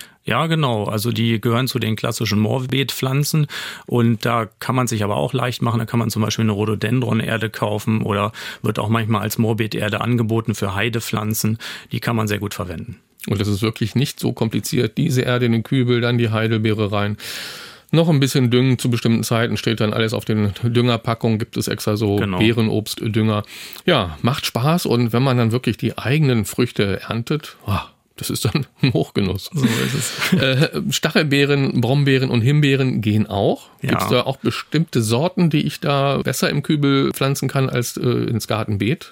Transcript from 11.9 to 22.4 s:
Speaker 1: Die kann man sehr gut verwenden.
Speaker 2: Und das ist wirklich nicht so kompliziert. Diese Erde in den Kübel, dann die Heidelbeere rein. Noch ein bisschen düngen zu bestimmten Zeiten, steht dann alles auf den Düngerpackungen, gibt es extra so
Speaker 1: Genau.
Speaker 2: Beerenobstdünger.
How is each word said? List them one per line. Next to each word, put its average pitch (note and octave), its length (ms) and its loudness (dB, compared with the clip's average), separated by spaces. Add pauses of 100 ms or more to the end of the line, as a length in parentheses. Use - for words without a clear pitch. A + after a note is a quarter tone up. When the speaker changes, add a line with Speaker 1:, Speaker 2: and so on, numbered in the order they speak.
Speaker 1:
Die B2 100 -6
kann A#2+ 160 -2
man G#2+ 120 0
sehr G#2 100 -2
gut G2 160 -6
verwenden. F2+ 460 -10 (280)
Speaker 2:
Und G2+ 120 0
das G2+ 80 0
ist G2+ 140 0
wirklich G#2+ 340 -2
nicht - 240 -2
so A#2+ 120 -2
kompliziert. A2+ 640 -2
Diese C3 240 0
Erde B2 240 0
in A2+ 60 4
den A2+ 120 2
Kübel, B2 360 2
dann A#2+ 180 2
die A#2 120 2
Heidelbeere A2 600 0
rein. G#2 240 -2 (760)
Noch E3 160 4
ein D3 120 4
bisschen C3 300 2
düngen B2 280 4
zu B2+ 120 0
bestimmten A2+ 320 2
Zeiten, A2+ 340 0
steht A2+ 240 0
dann G#2+ 120 2
alles A2 200 0
auf G#2 120 -4
den G#2 280 0 (100)
Düngerpackungen, A#2 760 2
gibt - 180 -8
es A2+ 120 -2
extra G#2+ 280 -2
so G#2 200 2
Speaker 1:
Genau. G2+ 220 0
Speaker 2:
Beerenobstdünger. A2 1080 0 (400)